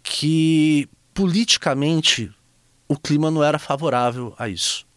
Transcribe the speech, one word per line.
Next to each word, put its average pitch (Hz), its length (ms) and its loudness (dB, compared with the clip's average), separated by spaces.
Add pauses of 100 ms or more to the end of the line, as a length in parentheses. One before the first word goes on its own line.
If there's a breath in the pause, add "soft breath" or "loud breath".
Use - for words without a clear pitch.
que 156 880 2 (240)
politicamente 160 1160 0 (560)
o 143 100 0
clima 151 320 0
não 156 140 2
era 151 160 2
favorável 123 800 -2
a 120 100 -6
isso - 360 -6 (120)